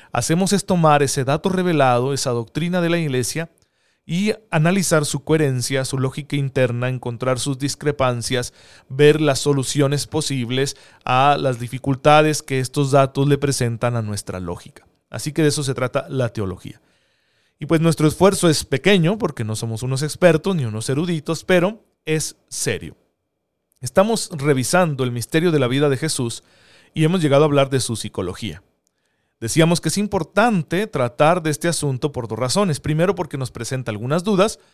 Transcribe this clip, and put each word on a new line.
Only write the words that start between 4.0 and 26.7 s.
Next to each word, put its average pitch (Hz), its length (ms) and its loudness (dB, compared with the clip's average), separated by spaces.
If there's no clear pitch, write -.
y 196 280 -2
analizar 170 540 2
su 143 180 -4
coherencia, 135 640 0
su 131 140 -4
lógica 131 360 -4
interna, 127 540 0
encontrar 123 500 -4
sus 131 220 -4
discrepancias, 127 920 -4
ver 147 320 6
las 143 180 2
soluciones 139 680 0
posibles 135 680 -4
a 135 340 4
las 131 220 -2
dificultades 143 840 2
que 131 160 -4
estos 135 320 -2
datos 139 380 2
le 143 100 4
presentan 123 560 -2
a 117 80 -4
nuestra 104 380 -8
lógica. - 440 -10
Así 120 200 -8
que 156 120 -2
de 151 60 4
eso 143 140 -2
se 131 120 -2
trata 127 340 -4
la 127 220 -2
teología. - 500 -8
Y 156 80 -10
pues 165 140 4
nuestro 156 280 4
esfuerzo 180 400 2
es - 160 0
pequeño, 180 540 2
porque 202 260 -6
no 107 100 -6
somos 113 300 -8
unos 131 180 -4
expertos 160 540 2
ni 143 80 -2
unos 110 240 -6
eruditos, 160 560 -4
pero 185 400 0
es 156 300 -4
serio. 85 480 -6
Estamos 208 520 0
revisando 143 720 0
el 123 80 -2
misterio 160 400 0
de 151 80 2
la 127 80 0
vida 143 200 0
de 135 80 0
Jesús 127 460 -4